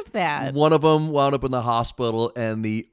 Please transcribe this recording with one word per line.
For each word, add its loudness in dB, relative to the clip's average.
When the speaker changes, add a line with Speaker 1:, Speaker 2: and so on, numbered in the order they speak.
Speaker 1:
of -20
that. -4
Speaker 2:
One 4
of 2
'em 2
wound 2
up -4
in -2
the -2
hospital, -2
and -4
the -4